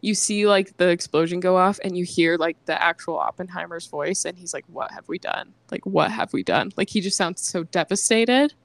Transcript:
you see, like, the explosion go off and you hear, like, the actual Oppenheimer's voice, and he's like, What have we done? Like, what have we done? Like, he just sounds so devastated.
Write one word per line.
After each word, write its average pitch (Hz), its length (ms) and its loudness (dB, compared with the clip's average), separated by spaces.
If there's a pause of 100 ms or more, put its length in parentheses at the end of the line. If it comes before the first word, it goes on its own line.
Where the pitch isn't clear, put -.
you 214 140 0
see, 208 320 0
like, 196 300 4
the 180 120 4
explosion 175 520 0
go 185 160 4
off 185 280 4
and 185 120 -4
you 180 80 -2
hear, 170 320 2
like, 165 200 0 (100)
the 160 160 -2
actual 165 360 -2
Oppenheimer's 175 680 -8
voice, 156 380 -4
and 175 140 -8
he's 180 160 -12
like, 143 140 -10
What - 240 -8
have - 160 -18
we 175 100 -6
done? - 340 -8 (180)
Like, - 160 -8
what 196 240 2
have 220 220 -4
we - 100 -2
done? 113 340 0
Like, 196 120 -2
he - 120 -2
just 190 160 -4
sounds 180 260 -2
so 175 220 -4
devastated. 226 880 2 (100)